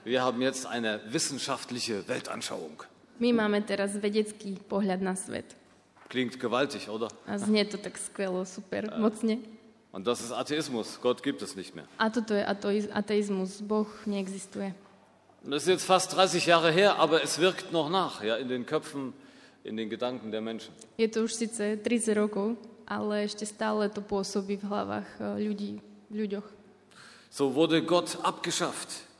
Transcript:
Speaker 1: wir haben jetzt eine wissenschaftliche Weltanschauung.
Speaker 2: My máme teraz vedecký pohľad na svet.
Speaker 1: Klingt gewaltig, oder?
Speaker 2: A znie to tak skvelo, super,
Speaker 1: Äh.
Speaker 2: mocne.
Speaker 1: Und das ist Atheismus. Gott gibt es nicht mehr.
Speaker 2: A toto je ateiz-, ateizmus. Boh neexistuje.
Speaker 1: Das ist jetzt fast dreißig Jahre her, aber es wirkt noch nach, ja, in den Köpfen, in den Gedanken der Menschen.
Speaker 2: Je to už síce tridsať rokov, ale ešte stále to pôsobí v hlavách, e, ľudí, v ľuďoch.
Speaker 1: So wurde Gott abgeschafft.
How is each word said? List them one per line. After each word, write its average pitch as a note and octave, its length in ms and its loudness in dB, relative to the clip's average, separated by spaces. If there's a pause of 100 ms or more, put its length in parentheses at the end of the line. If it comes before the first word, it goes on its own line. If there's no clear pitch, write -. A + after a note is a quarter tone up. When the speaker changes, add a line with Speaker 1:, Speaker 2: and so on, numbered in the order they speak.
Speaker 1:
wir B2+ 180 2
haben B2+ 200 2
jetzt C3 240 0
eine A2 340 -2 (100)
wissenschaftliche A#2+ 960 -2
Weltanschauung. - 760 -6 (360)
Speaker 2:
My A#3+ 160 4
máme G#3 320 2
teraz G3+ 320 -2
vedecký G#3 600 -2 (120)
pohľad F#3+ 320 2
na F#3 160 0
svet. - 360 -10 (560)
Speaker 1:
Klingt B2 280 -2
gewaltig, A#2+ 520 0
oder? A2 200 -4 (160)
Speaker 2:
A G#3 120 -4
znie G#3 280 4
to G3+ 120 -6
tak F#3 200 -10
skvelo, F#3 480 -4
super, G3+ 400 -6
Speaker 1:
Äh. - 120 -6
Speaker 2:
mocne. A3 400 2 (520)
Speaker 1:
Und F#2+ 160 -6
das A#2+ 160 2
ist A#2 80 -8
Atheismus. B2+ 720 -2
Gott B2 200 4
gibt C#3 200 -2
es G2 140 -8
nicht F#2 180 -10
mehr. D#2 120 -12 (120)
Speaker 2:
A A3 120 2
toto A3 240 0
je G3+ 120 2
ateiz-, G#3 480 0
ateizmus. G3+ 680 0
Boh G#3 240 0 (200)
neexistuje. G3 680 -4 (680)
Speaker 1:
Das C#3+ 200 -2
ist D#3 60 2
jetzt F3+ 180 4
fast F3+ 280 4
dreißig E3+ 320 6
Jahre E3 240 8
her, F#3 280 6
aber D#3 240 6
es C#3+ 160 -2
wirkt F3+ 340 2
noch D#3 180 2
nach, E3+ 320 0
ja, G#2+ 140 2
in B2 120 -4
den B2 180 -2
Köpfen, C#3+ 460 -4 (500)
in A2 140 -6
den A2 140 -4
Gedanken A2+ 400 -4
der A2 100 -4
Menschen. A2+ 340 -8 (240)
Speaker 2:
Je A3+ 100 4
to A3+ 140 0
už A3+ 160 -2
síce G#3+ 400 -2
tridsať A3 400 2
rokov, G#3 380 0 (340)
ale G#3 340 -2
ešte G#3 220 -4
stále G#3+ 420 0
to G#3 140 -4
pôsobí G3 560 -2
v G3+ 80 -8
hlavách, G3+ 420 -2 (120)
e, G#3 260 -2
ľudí, G#3 320 -4 (320)
v G#3+ 40 -10 (120)
ľuďoch. G3+ 180 -6 (840)
Speaker 1:
So C#3 240 0
wurde D#3+ 320 6
Gott E3+ 400 2
abgeschafft. - 800 -2 (140)